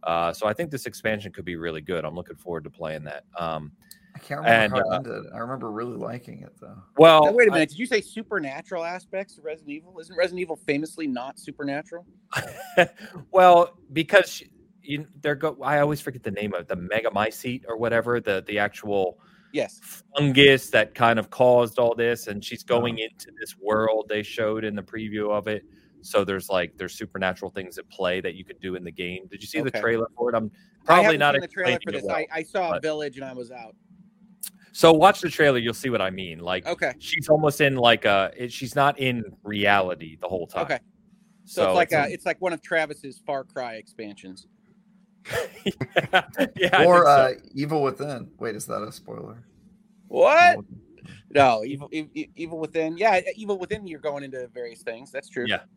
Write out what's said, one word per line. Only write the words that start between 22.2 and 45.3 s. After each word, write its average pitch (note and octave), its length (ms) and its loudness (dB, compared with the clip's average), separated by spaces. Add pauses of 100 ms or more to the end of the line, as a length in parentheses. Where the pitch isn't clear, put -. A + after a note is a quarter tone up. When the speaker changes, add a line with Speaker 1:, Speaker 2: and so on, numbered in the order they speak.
Speaker 1:
and G#2 160 -10
she's - 200 -14
going A#2+ 320 0
Speaker 2:
Uh-huh. A2 180 -8
Speaker 1:
into - 260 -20
this - 200 -14
world G#2+ 500 0
they G#2+ 140 -4
showed A2 420 -4
in G#2+ 100 -6
the G2+ 80 -8
preview G#2 480 -6
of G#2 160 -2
it. G#2+ 160 -6 (380)
So G2+ 240 0
there's, F#2+ 240 -4
like, F2+ 300 -2
there's F#2 160 -10
supernatural F#2 560 -6
things F#2 260 -12
at F2+ 140 -18
play F#2 320 -4
that F2+ 120 -8
you F#2 120 -18
could - 140 -20
do F#2 160 -8
in F2+ 60 -12
the F2 80 -14
game. F2+ 400 -12
Did G2 120 -20
you G2+ 40 -18
see D#3 140 -8
the C#3 80 -4
Speaker 3:
Okay. A#2 140 -6
Speaker 1:
trailer A2+ 240 0 (100)
for A#2+ 140 -4
it? A#2 40 -6
I'm A2+ 160 -2 (320)
Speaker 3:
I - 40 -20
Speaker 1:
probably F3+ 180 6
Speaker 3:
haven't G#3 160 4
Speaker 1:
not D3 140 4
Speaker 3:
seen C#3 80 2
the F3 60 -12
trailer F3+ 240 -4
for - 180 -4
Speaker 1:
explaining C#3+ 80 -4
it - 40 -8
Speaker 3:
this. G2 60 -8
Speaker 1:
well, D#3 240 -4
Speaker 3:
I, D#3+ 60 -6
I D#3+ 60 -6
saw F3+ 280 -4
Speaker 1:
but F3 100 -4
Speaker 3:
Village D3+ 340 -6
and C3+ 100 -14
I C3 80 -14
was A#2+ 160 -14
out. A#2 260 -20 (960)
Speaker 1:
So - 220 6
watch F#3 260 6
the F3 80 -4
trailer, C#3 300 2
you'll A2+ 160 -2
see C3 160 -6
what A2 100 -2
I F#2+ 80 -2
mean. F#2 300 -10
Like, F2+ 280 -6
Speaker 3:
Okay. D#3+ 320 -4
Speaker 1:
she's D#3+ 300 -8
almost D3+ 320 2
in, C#3 160 2
like, A#2+ 300 4
a, G2 280 2
it, B2 160 -10
she's A#2 240 -12
not C#3+ 240 2
in B2 240 -2 (220)
reality F#2+ 760 0
the F2+ 100 -10
whole F2 180 -6
time. E2+ 180 -4
Speaker 3:
Okay. B2+ 140 -6 (680)
So - 200 -4
Speaker 1:
So F#3+ 40 4
Speaker 3:
it's - 80 2
like E3+ 120 4
Speaker 1:
it's - 60 -2
Speaker 3:
a, D#3 40 4
Speaker 1:
a D3 100 0
Speaker 3:
it's E3 160 -12
like E3 160 -4
one F3+ 140 -2
of D#3 80 -12
Travis's D3 640 -4
Far C#3 180 -6
Cry A#2+ 300 -10
expansions. G2+ 720 -16 (760)
Speaker 1:
<laughs> - 80 -12 (320)